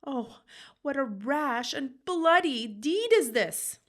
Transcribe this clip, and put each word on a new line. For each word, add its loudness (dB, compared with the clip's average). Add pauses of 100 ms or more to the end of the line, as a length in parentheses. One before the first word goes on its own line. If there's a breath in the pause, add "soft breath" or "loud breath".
Oh, -8 (400 loud breath)
what -4
a 0
rash -2
and -8
bloody 2
deed 0
is 6
this! -2